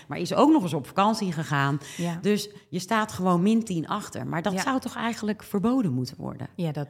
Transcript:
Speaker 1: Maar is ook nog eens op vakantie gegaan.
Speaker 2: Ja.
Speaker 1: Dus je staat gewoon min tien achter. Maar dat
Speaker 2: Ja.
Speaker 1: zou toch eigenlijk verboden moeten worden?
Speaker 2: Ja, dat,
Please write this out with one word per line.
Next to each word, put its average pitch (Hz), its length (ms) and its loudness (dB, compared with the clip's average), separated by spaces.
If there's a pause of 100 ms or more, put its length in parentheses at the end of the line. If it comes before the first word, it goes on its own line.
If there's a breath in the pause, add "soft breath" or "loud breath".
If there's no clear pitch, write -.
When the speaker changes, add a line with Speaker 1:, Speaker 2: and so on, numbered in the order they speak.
Speaker 1:
Maar 151 100 -8
is 175 160 -2
ook 269 180 8
nog 285 100 4
eens 160 120 -2
op 143 120 -4
vakantie 208 460 0
gegaan. 143 460 0 (180 loud breath)
Speaker 2:
Ja. 170 260 -4
Speaker 1:
Dus 208 280 0 (180 loud breath)
je 175 100 -6
staat 214 340 -2
gewoon 180 300 4
min 220 220 4
tien 170 240 -2
achter. 165 380 -6
Maar 151 160 -2
dat 196 100 0
Speaker 2:
Ja. 185 80 -2
Speaker 1:
zou 262 200 0
toch - 160 -8
eigenlijk 214 460 -4
verboden 208 500 2
moeten 127 260 -2
worden? 131 360 -8
Speaker 2:
Ja, 165 180 -2
dat, 143 180 -6